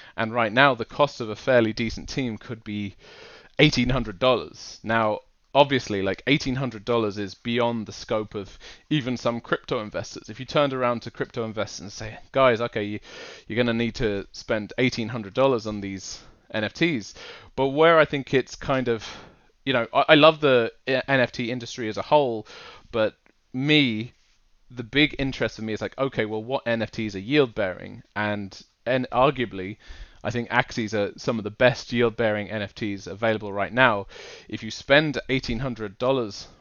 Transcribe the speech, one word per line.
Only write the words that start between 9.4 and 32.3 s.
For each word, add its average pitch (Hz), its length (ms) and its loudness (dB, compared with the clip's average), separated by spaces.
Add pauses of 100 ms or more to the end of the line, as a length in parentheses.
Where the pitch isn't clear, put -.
crypto - 400 -4
investors. - 480 -10
If 113 100 -14
you 127 60 -12
turned 143 300 0
around 123 280 -2
to 117 80 -12
crypto - 340 -6
investors 107 360 -6
and 95 120 -14
say, 107 260 -12 (140)
"Guys, 127 280 4
okay, 117 240 -4
you, 104 140 -6 (480)
you're 107 100 -8
gonna 120 160 2
need 113 240 0
to 101 360 -2
spend 107 440 -4
eighteen 120 320 0
hundred 110 260 -8
dollars 127 320 2
on 104 140 -4
these 98 400 -8 (300)
N 107 140 -2
F 104 100 -6
Ts," 156 400 0 (400)
but 135 140 2
where 160 300 6
I 151 60 8
think 143 300 -2
it's 127 200 2
kind 131 340 -2
of, 113 180 -2 (580)
you 135 80 0
know, 117 220 2
I, 143 160 4
I 160 60 10
love 156 240 8
the 127 320 4 (140)
I-, 131 220 2
N 135 120 4
F 120 120 2
T 117 180 -4
industry 120 380 -6
as 104 80 -6
a 98 60 -2
whole, 127 440 2 (460)
but 110 220 2 (400)
me, 127 580 2 (580)
the 123 120 -10
big 139 360 2
interest 131 380 -2
for 110 60 -12
me 110 100 -4
is 104 80 -6
like, 104 160 -6
okay, 131 300 -2
well, 110 180 -6
what 135 220 -6
N 117 160 0
F 101 80 -4
Ts 107 240 -6
are 95 60 -6
yield 127 340 2
bearing? 95 480 -6 (120)
And, 104 460 -4 (240)
and 127 260 0
arguably, 113 680 0 (460)
I - 60 -2
think 117 180 -4
Axies 117 440 0
are 101 240 -2
some 120 220 -4
of 101 60 -6
the 101 60 -6
best 123 420 2
yield 120 240 2
bearing 107 340 0